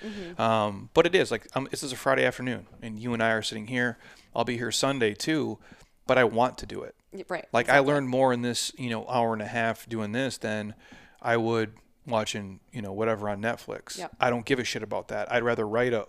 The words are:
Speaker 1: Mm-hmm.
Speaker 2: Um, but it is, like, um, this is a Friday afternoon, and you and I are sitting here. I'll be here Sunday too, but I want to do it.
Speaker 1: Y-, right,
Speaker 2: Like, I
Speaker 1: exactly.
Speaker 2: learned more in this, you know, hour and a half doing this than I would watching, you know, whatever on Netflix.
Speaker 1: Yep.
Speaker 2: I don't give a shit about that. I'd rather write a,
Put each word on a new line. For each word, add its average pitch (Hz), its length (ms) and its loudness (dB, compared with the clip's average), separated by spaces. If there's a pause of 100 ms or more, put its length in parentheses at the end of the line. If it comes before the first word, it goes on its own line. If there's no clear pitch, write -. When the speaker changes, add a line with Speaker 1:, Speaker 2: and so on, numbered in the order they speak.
Speaker 1:
Mm-hmm. 202 380 -8
Speaker 2:
Um, 107 520 2
but 165 120 8
it 170 100 2
is, 160 160 4
like, 113 240 -6
um, 135 160 -2
this - 120 -8
is 139 80 -8
a 127 40 -8
Friday 131 300 4
afternoon, 127 420 -2 (140)
and 110 180 -10
you 120 140 -4
and 113 80 0
I 113 100 4
are 110 120 2
sitting 107 240 -6
here. 123 300 -2 (380)
I'll 117 100 0
be 120 120 -2
here 117 140 -4
Sunday 131 420 0
too, 117 460 -2 (480)
but 127 100 6
I 127 60 8
want 117 340 2
to - 80 -12
do 101 160 -10
it. - 140 -14 (180)
Speaker 1:
Y-, 95 160 -12
right, 170 240 -6
Speaker 2:
Like, 117 160 4
I 123 40 8
Speaker 1:
exactly. 139 200 6
Speaker 2:
learned 139 160 0
more 127 240 4
in 120 80 -2
this, 120 360 -2
you 127 120 -6
know, 110 180 -6
hour 117 260 2
and 107 100 -4
a 104 40 -6
half 113 400 -2
doing 110 240 -4
this 123 280 -2
than 107 340 -4 (480)
I 117 160 2
would 113 360 0 (320)
watching, 107 540 -4 (140)
you 123 80 -8
know, 101 100 -8
whatever 104 380 -2
on 101 120 -4
Netflix. - 560 -6
Speaker 1:
Yep. 175 220 -10
Speaker 2:
I 127 100 4
don't 120 160 -2
give 135 140 2
a 117 60 -2
shit 110 180 -6
about 104 240 -6
that. 104 240 -4
I'd 117 120 2
rather 117 220 2
write 120 280 2
a, 107 160 -2